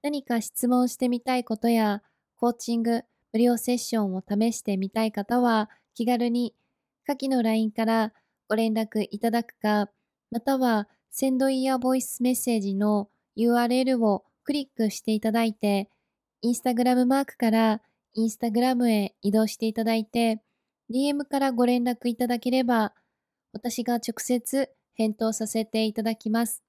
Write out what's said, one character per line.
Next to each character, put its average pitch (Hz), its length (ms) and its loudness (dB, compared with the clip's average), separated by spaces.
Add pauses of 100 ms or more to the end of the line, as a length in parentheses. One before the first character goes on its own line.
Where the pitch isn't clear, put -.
何 294 220 -2
か 233 180 -2
質 - 280 -4
問 247 200 4
し - 80 -6
て 254 120 0
み 240 120 -2
た 254 160 -2
い 247 60 -2
こ 226 140 -4
と 233 120 0
や、 214 360 2 (320)
コ 240 140 0
ー - 20 -2
チ 233 240 -4
ン 233 80 -2
グ、 233 180 0 (300)
無 220 80 2
料 240 160 4
セ 247 180 -2
ッ 247 40 -2
シ - 180 -4
ョ 214 80 0
ン 190 100 -2
を 185 80 -6
試 220 300 0
し - 100 -10
て 202 140 -2
み 190 140 -4
た 226 140 -2
い 220 60 -2
方 220 300 -2
は、 226 280 2 (240)
気 233 140 -4
軽 240 220 0
に 240 260 -2 (500)
下 285 120 -2
記 269 120 -6
の 262 140 2
ラ 220 120 2
イ 220 120 2
ン 214 60 -4
か 226 120 -2
ら 220 280 0 (360)
ご 214 60 0
連 226 200 0
絡 214 360 -2
い 208 80 -10
た 233 140 0
だ 233 100 0
く - 160 -14
か、 208 320 0 (400)
ま 233 100 -4
た 269 160 0
は、 233 320 0 (220)
セ 269 220 -2
ン 262 40 0
ド 269 140 2
イ 262 140 0
ヤ 262 120 0
ー - 40 -2
ボ 254 160 0
イ 262 40 0
ス - 220 -8
メ 247 80 2
ッ 254 60 2
セ 233 220 -2
ー - 20 -2
ジ 196 160 -4
の 208 320 0 (260)
ユ 233 200 2
ー 240 60 4
ア 240 40 2
ー 240 40 -2
ル 240 60 0
エ 254 100 2
ル 247 220 0
を 196 180 0 (200)
ク - 80 -4
リ 277 140 -2
ッ - 100 -20
ク 220 140 0
し - 100 -12
て - 100 -4
い 220 100 0
た 220 120 -2
だ 226 100 0
い 226 100 -2
て、 202 380 -2 (540)
Instagram 247 640 2
マ 269 160 2
ー - 20 0
ク - 120 -20
か 226 140 2
ら 220 320 2 (340)
Instagram 240 720 0
へ 208 320 0
移 202 120 -2
動 220 160 4
し - 80 -8
て 226 100 -4
い 220 80 -4
た 226 80 -4
だ 226 140 0
い 220 80 -2
て、 226 360 0 (500)
デ 233 100 -2
ィ - 60 2
ー - 20 -
エ 285 40 0
ム 285 120 -4
か 277 160 -2
ら 269 100 0
ご 247 160 2
連 247 160 2
絡 240 240 -4
い 240 80 -2
た 247 140 -2
だ 240 100 -2
け 240 140 -2
れ 262 100 2
ば、 233 320 0 (580)
私 233 300 -6
が 240 140 0
直 226 220 -6
接 254 520 -2 (300)
返 214 140 0
答 220 180 -2
さ 220 140 -6
せ 220 180 -2
て 220 200 -2
い 214 100 -2
た 220 80 -4
だ 220 120 -2
き 220 140 -8
ま 226 180 0
す。 - 220 -8